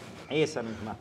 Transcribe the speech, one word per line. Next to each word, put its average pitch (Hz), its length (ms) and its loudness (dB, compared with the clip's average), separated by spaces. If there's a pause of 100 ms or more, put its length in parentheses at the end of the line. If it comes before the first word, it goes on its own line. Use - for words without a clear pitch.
(300)
Esa 135 340 4
misma. 107 380 -4